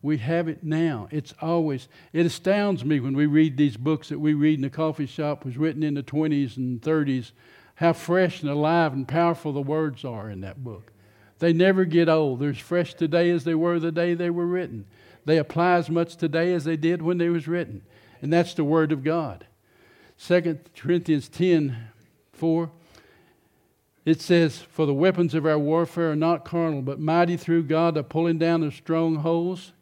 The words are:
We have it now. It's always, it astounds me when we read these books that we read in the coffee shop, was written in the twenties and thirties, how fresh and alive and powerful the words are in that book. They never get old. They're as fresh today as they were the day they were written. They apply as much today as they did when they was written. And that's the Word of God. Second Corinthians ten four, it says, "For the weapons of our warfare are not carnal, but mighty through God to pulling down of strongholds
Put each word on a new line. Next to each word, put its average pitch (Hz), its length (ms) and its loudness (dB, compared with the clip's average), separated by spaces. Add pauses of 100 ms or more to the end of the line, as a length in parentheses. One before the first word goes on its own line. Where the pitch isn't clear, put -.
We 147 180 -2
have 160 280 -2
it 160 160 -8
now. 156 480 -2
It's - 300 -8
always, 160 480 -2 (240)
it 170 120 2
astounds 190 600 0
me 147 160 2
when 135 160 -2
we 147 100 2
read 151 300 4
these 139 200 2
books 147 340 -4
that 143 100 -6
we 151 140 2
read 151 200 4
in 139 80 -2
the 135 80 -4
coffee 151 360 -4
shop, 147 380 -6
was 123 120 -8
written 151 260 -2
in 147 120 -2
the 143 80 -4
twenties 143 540 -2
and 127 240 -4
thirties, 139 520 0 (440)
how 165 180 2
fresh 180 480 0
and 147 80 -2
alive 151 420 2
and 135 160 -6
powerful 165 440 0
the 139 100 -4
words 147 420 -4
are 110 260 -10
in 95 120 -10
that 98 200 -12
book. 113 300 -14 (460)
They 170 140 4
never 185 320 4
get 165 240 4
old. 147 320 2
They're 143 100 0
as - 80 -6
fresh - 360 -4
today 170 360 2
as 165 140 0
they 165 100 -2
were 170 260 0
the 165 100 -2
day 170 240 0
they 175 160 -2
were 170 160 -2
written. 175 380 -6 (400)
They 156 140 2
apply 170 380 2
as 175 120 0
much 165 280 -2
today 165 360 0
as 165 120 -2
they 165 120 -2
did 165 260 0
when 175 160 0
they 170 120 2
was 165 180 -2
written. 160 340 -6 (380)
And 143 120 -2
that's 170 220 2
the 160 100 0
Word 156 280 2
of 139 100 -4
God. 151 440 -4 (680)
Second 170 600 0
Corinthians 160 520 0
ten 160 480 2 (560)
four, 165 400 -2 (1300)
it 156 160 2
says, 170 380 2
"For - 280 -4
the 143 80 0
weapons 175 400 2
of 156 120 0
our 151 120 2
warfare 160 540 0
are 151 40 -2
not 165 280 0
carnal, 165 380 -2
but 135 160 -6
mighty 170 380 2
through 165 280 0
God 160 300 0
to 151 80 -2
pulling 165 360 -2
down 165 260 2
of 143 100 -4
strongholds 165 1080 -2